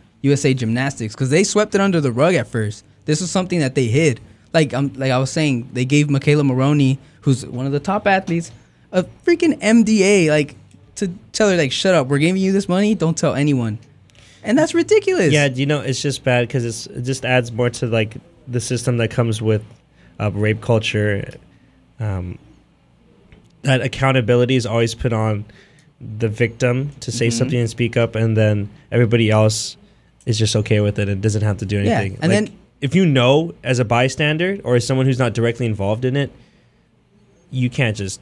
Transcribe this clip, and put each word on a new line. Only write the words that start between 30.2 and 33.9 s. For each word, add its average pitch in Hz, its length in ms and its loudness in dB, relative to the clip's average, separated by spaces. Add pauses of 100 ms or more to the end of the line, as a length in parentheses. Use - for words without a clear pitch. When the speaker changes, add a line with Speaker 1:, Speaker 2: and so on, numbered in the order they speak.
Speaker 2:
is 113 120 -2
just 110 180 0
okay 107 260 2
with 104 180 0
it 104 80 0
and 98 140 -4
doesn't 104 220 0
have 104 140 0
to 101 80 -8
do 101 140 -2
Speaker 1:
Yeah, 156 200 0
Speaker 2:
anything. 98 220 -6
Speaker 1:
and 165 100 2
Speaker 2:
Like, 208 160 2
Speaker 1:
then - 100 -18 (240)
Speaker 2:
if 139 140 -2
you 190 100 4
know 143 480 4 (100)
as 127 160 -2
a 123 60 2
bystander 151 800 0